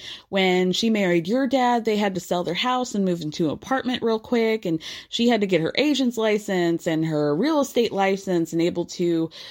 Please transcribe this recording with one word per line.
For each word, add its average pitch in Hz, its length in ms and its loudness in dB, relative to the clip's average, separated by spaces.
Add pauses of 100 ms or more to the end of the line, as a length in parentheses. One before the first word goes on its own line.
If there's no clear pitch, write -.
(280)
when 185 440 2
she 226 180 0
married 175 360 2
your 254 200 0
dad, 240 400 2
they 214 100 0
had 202 180 0
to 175 60 -4
sell 175 240 -2
their 156 100 -4
house 247 400 -2
and 202 120 0
move 175 160 -2
into 151 240 -2
an 139 60 0
apartment 254 500 -4
real 226 180 0
quick, 220 460 0
and 160 140 -2 (280)
she 233 200 0
had 233 120 4
to 202 60 0
get 175 160 2
her 165 160 -2
agent's 269 400 2
license 202 680 0
and 160 200 0
her 147 280 0
real 285 260 2
estate 240 320 0
license 190 600 0
and 165 80 0
able 175 240 0
to, 165 460 -2 (200)